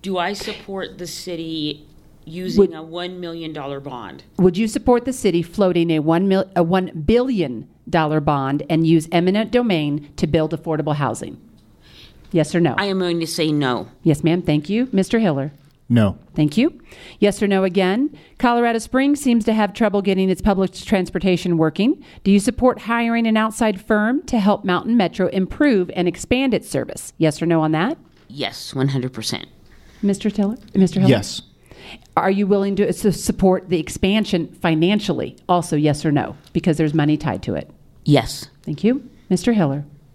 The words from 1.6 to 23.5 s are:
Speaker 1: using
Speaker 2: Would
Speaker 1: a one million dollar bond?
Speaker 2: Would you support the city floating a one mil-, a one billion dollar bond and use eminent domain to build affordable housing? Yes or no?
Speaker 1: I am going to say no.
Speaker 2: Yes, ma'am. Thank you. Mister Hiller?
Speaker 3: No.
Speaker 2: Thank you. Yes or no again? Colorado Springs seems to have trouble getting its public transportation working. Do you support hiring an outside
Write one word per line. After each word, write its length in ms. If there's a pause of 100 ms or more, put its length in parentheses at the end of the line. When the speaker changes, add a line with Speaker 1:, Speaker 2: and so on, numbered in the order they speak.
Speaker 1:
using 340
Speaker 2:
Would 160
Speaker 1:
a 80
one 380
million 320
dollar 260
bond? 460 (140)
Speaker 2:
Would 180
you 100
support 380
the 80
city 300
floating 480
a 80
one 300
mil-, 280
a 60
one 420
billion 640 (220)
dollar 300
bond 500
and 160
use 260
eminent 380
domain 640
to 100
build 260
affordable 420
housing? 440 (1000)
Yes 180
or 60
no? 160
Speaker 1:
I 80
am 140
going 220
to 60
say 240
no. 380 (140)
Speaker 2:
Yes, 200
ma'am. 200
Thank 260
you. 240
Mister 260
Hiller? 340 (360)
Speaker 3:
No. 300 (160)
Speaker 2:
Thank 240
you. 200 (400)
Yes 240
or 60
no 160
again? 500 (240)
Colorado 400
Springs 440
seems 240
to 80
have 180
trouble 300
getting 260
its 140
public 320
transportation 840
working. 480 (200)
Do 60
you 80
support 420
hiring 460
an 120
outside 420